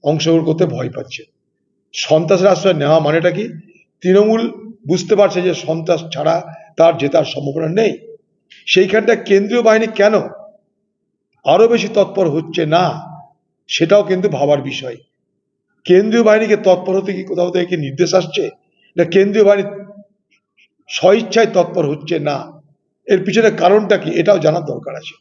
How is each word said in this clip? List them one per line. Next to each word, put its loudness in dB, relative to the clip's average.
অংশগ্রহণ 0
করতে 0
ভয় -6
পাচ্ছে। -14
সন্ত্রাসের 2
আশ্রয় 2
নেওয়া 2
মানেটা 0
কি? -6
তৃণমূল 2
বুঝতে 0
পারছে 2
যে -2
সন্ত্রাস -4
ছাড়া -4
তার 4
জেতার 0
সম্ভাবনা -6
নেই। -2
সেইখানটা 2
কেন্দ্রীয় 0
বাহিনী 2
কেন 2
আরো 4
বেশি 0
তৎপর 0
হচ্ছে -4
না, 0
সেটাও 2
কিন্তু -2
ভাবার 0
বিষয়। -10
কেন্দ্রীয় 2
বাহিনীকে 2
তৎপর 0
হতে -4
কি -8
কোথাও -4
থেকে -2
কি -4
নির্দেশ -4
আসছে? -2
না 2
কেন্দ্রীয় 2
বাহিনী 2
স্বইচ্ছায় 2
তৎপর -2
হচ্ছে -6
না? -8
এর 0
পিছনে 2
কারণটা 2
কি, -6
এটাও 2
জানার 0
দরকার -10
আছে। -18